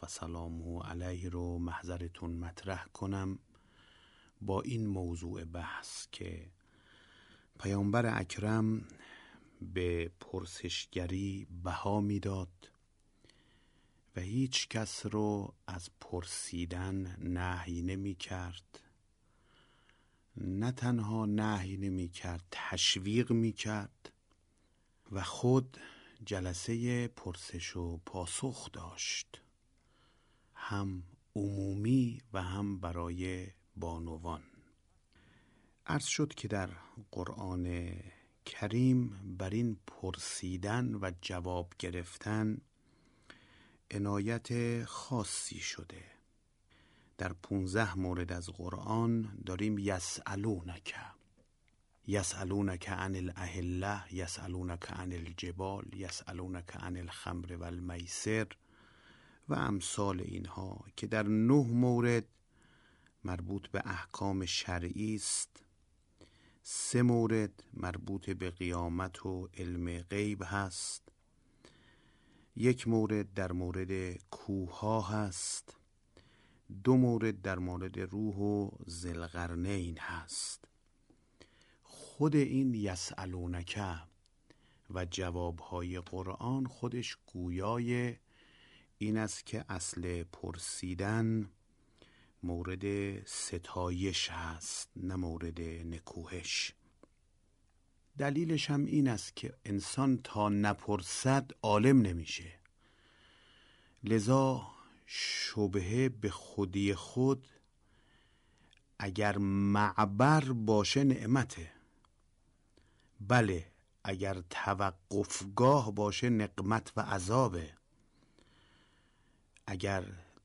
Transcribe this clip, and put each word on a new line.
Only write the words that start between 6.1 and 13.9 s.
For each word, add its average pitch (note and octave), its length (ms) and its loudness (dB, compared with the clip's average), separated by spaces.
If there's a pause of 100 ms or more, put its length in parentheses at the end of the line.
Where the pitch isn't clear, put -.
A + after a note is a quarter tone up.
که F2 400 -10 (1080)
پیامبر G2+ 600 4
اکرم A2 680 2 (720)
به F2 580 0
پرسشگری F#2+ 1300 -4 (160)
بها G2+ 380 0
می‌داد G2 720 -2 (1400)